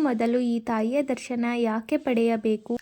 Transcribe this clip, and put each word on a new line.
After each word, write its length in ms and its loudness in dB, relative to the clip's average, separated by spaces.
ಮೊದಲು 320 2
ಈ 60 0
ತಾಯಿಯ 520 0
ದರ್ಶನ 340 -4
ಯಾಕೆ 280 -2
ಪಡೆಯಬೇಕು, 840 0